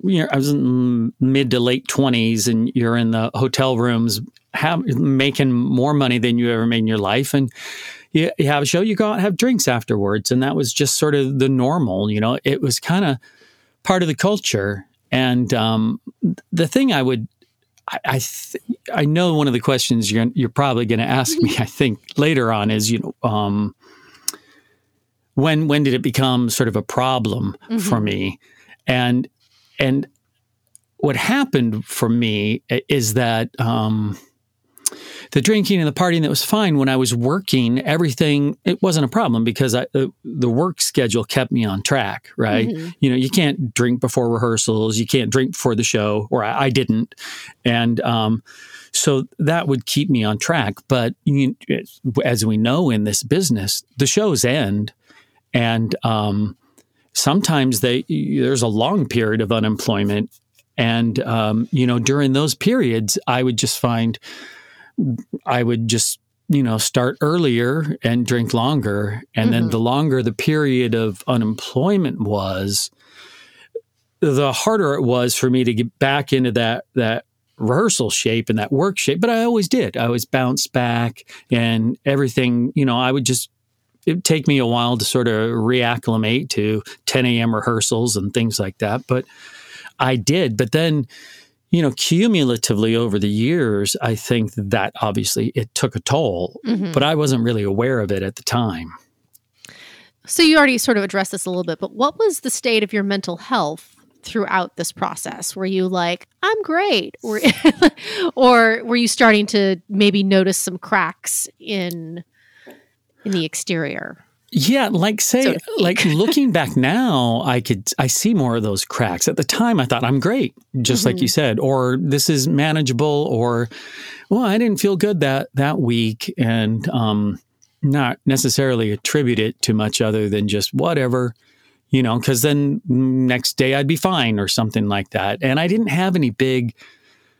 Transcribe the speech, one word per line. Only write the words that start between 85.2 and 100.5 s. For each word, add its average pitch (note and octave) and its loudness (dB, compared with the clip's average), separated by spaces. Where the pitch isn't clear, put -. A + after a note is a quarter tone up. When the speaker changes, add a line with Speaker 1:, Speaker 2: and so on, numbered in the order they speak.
Speaker 1:
of A2 0
reacclimate A#2 0
to G#2+ -2
ten C3 0
A A#2+ 2
M A#2 0
rehearsals A2 0
and G2 -4
things A2+ 0
like G2 -6
that. A2+ -2
But B2+ 0
I C3 2
did. B2+ 0
But A#2+ -2
then, D#3 0
you E3+ 2
know, C3+ 2
cumulatively B2 2
over A2+ 0
the G#2 0
years, A2 0
I A2+ 0
think A2 -2
that G2+ 0
obviously G#2+ -2
it A#2 -4
took - -2
a G#2+ -6
toll, G2+ -2
Speaker 2:
Mm-hmm. G3 -2
Speaker 1:
but C#3 -2
I D#3 2
wasn't C3+ 0
really A#2 0
aware A#2 0
of G2+ -2
it F#2+ -2
at G2 -6
the - -18
time. F2 -4
Speaker 2:
So - 0
you D#4 6